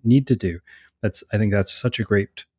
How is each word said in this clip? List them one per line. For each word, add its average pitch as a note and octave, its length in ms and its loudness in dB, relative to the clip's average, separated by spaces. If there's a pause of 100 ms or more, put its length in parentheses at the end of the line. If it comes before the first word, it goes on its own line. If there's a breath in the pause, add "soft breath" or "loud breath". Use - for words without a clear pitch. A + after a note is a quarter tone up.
need C3+ 240 4
to B2 80 2
do. E2+ 240 -6 (420 soft breath)
That's, - 300 -4
I A2 40 0
think G#2 160 2
that's G2+ 200 0
such - 260 -4
a A2 60 -4
great, - 400 -2 (140)